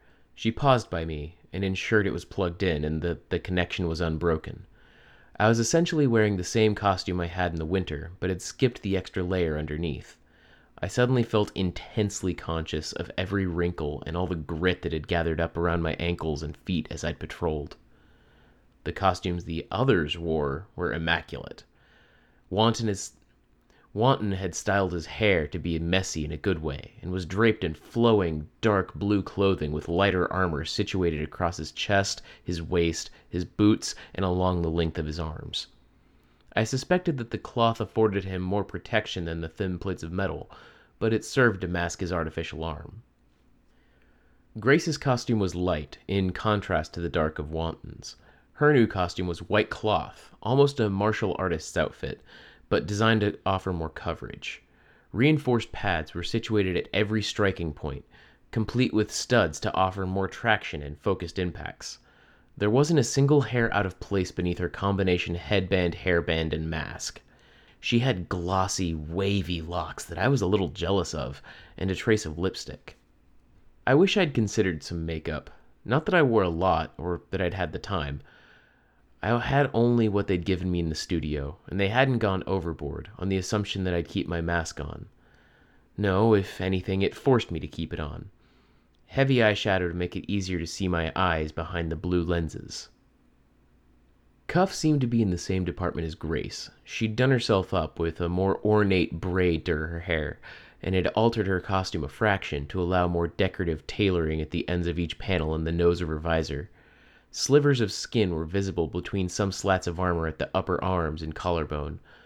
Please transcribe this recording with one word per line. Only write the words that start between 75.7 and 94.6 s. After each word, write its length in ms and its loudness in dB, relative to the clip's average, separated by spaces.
Not 220 0
that 80 0
I 80 8
wore 200 6
a 60 2
lot, 500 2
or 320 -4
that 100 -2
I'd 140 0
had 180 -2
the 60 -6
time. 420 -4
I 160 2
had 380 2
only 340 4
what 200 0
they'd 160 0
given 260 0
me 80 2
in 120 0
the 40 -2
studio, 720 -4
and 140 -4
they 80 2
hadn't 300 2
gone 280 0
overboard 720 -4
on 100 -4
the 80 0
assumption 460 -2
that 100 0
I'd 140 0
keep 220 -4
my 120 -2
mask 400 -2
on. 260 -10
No, 380 4
if 260 0
anything, 420 0
it 140 0
forced 340 2
me 80 -4
to 80 -8
keep 260 -8
it 60 -8
on. 320 -8
Heavy 320 2
eyeshadow 500 4
to 80 -4
make 180 -2
it 180 -6
easier 280 -2
to 80 -6
see 180 -4
my 300 0
eyes 340 0
behind 400 -4
the 60 -4
blue 260 0
lenses. 680 -4
Cuff 260 2